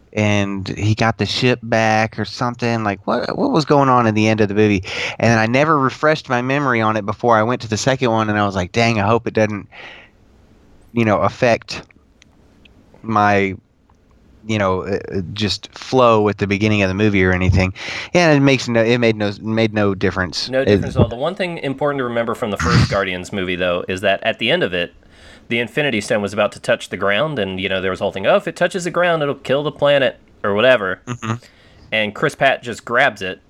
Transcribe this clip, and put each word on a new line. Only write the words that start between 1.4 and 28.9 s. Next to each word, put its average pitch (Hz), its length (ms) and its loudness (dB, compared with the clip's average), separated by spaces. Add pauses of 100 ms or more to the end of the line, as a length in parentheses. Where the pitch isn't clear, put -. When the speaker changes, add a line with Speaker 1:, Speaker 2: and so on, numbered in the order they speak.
Speaker 1:
back 110 560 0
or 107 80 -4
something? 120 580 -4
Like, 98 220 -4
what, - 320 -4
what 277 140 -2
was 156 140 0
going 139 240 4
on 123 180 4
in 107 80 2
the 107 120 2
end 110 140 2
of 104 60 2
the 98 80 -4
movie? 104 280 2 (360)
And 113 200 4
I 110 60 2
never 143 320 2
refreshed 139 520 0
my 123 120 0
memory 131 400 0
on 110 160 0
it 101 80 -6
before 113 320 2
I 107 60 4
went 120 180 -2
to 113 60 -14
the 107 100 -2
second 131 320 0
one, 113 200 0
and 104 100 0
I 104 60 2
was 98 100 -2
like, 90 160 -4
"Dang, 117 280 2
I 98 80 0
hope 113 200 2
it 101 80 -8
doesn't, 104 320 0 (1300)
you 117 120 2
know, 104 160 2
affect - 600 -2 (1200)
my, 104 540 2 (880)
you 110 120 0
know, 95 260 2
uh, 101 160 -4 (120)
uh, 95 100 -4 (120)
just 104 440 -6
flow 117 520 2
at 98 80 -2
the 101 100 -2
beginning 101 360 2
of 95 60 2
the 92 60 -2
movie 101 300 2
or 92 60 4
anything." 92 420 2 (400)
And 165 240 4
it 139 40 4
makes 135 280 2
no, 117 140 4
it 120 160 2
made 117 160 2
no, 104 160 -2 (100)
made 110 320 0
no 101 220 0
difference. 92 540 -4
Speaker 2:
No 131 120 -2
Speaker 1:
It 135 40 0
Speaker 2:
difference - 300 2
at 127 60 4
all. 113 80 4
The 113 60 -8
one 156 200 -4
thing 175 220 -6
important 139 420 -4
to 131 60 -2
remember 117 300 -2
from 110 160 -4
the 95 60 -4
first - 340 2
<coughs> - 0 -
Guardians 95 420 -2
movie, 92 220 -2
though, 90 320 0
is 92 140 -4
that 98 220 2
at 110 160 -2
the 117 120 0
end 175 120 0
of 95 100 -2
it, 87 200 -4 (560)
the 117 100 -2
Infinity 123 400 -2
Stone 107 220 -2
was 98 100 -4
about 104 220 0
to - 80 -18
touch - 280 -2
the - 80 -10
ground, 107 400 -2
and, 95 220 -4
you 95 80 -2
know, 92 140 -2
there 92 100 -2
was 92 80 -6
a 113 60 -6
whole 87 80 -2
thing, 95 120 -6
"Oh, 170 120 4
if 196 100 -4
it 165 80 -8
touches 175 300 -2
the 175 60 -6